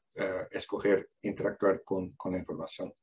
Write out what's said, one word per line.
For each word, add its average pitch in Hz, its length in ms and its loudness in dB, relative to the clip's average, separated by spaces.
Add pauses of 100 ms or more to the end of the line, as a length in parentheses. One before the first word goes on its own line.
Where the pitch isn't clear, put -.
(160)
eh, 95 340 -2
escoger 101 600 2 (120)
interactuar 98 600 2
con, 92 300 -2
con - 180 -6
la 92 80 0
información - 520 -8 (120)